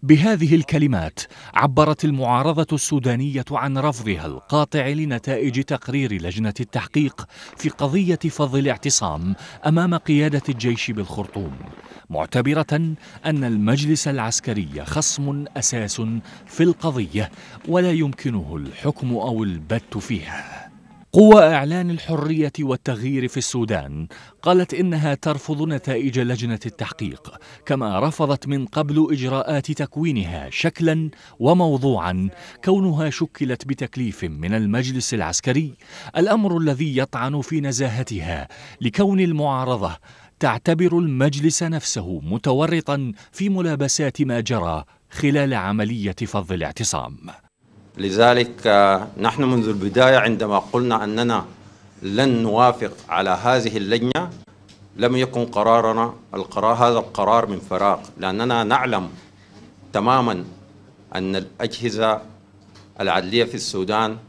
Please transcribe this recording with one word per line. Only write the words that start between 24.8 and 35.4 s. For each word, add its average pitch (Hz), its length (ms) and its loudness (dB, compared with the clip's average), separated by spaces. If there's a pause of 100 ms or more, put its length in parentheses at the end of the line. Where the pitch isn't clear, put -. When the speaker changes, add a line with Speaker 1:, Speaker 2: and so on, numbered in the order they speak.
Speaker 1:
ترفض 151 540 -4
نتائج 131 500 -2
لجنة 120 480 -2
التحقيق، - 720 -10 (280)
كما 117 420 0
رفضت 143 400 -2
من 135 180 -2
قبل 151 440 0
إجراءات 135 600 -2
تكوينها 110 800 -4
شكلًا 160 600 -2 (280)
وموضوعًا 131 920 2 (360)
كونها 180 460 2
شكلت 131 560 -4
بتكليف 127 580 -6
من 82 300 -4
المجلس 120 600 -2
العسكري، 123 600 -2 (420)